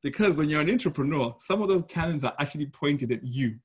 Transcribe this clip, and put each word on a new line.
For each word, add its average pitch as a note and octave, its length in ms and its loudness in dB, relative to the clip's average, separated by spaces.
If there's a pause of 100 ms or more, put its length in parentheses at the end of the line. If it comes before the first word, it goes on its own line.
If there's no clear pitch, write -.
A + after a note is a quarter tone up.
Because E3+ 340 2
when D3+ 140 2
you're D3+ 120 2
an D#3 80 2
entrepreneur, D3+ 760 0
some G3+ 180 0
of G3+ 60 0
those F#3 200 2
cannons E3 360 -2
are B2 160 -2
actually D3 260 -2
pointed C#3+ 460 -2
at A2+ 120 -4
you. B2 400 -2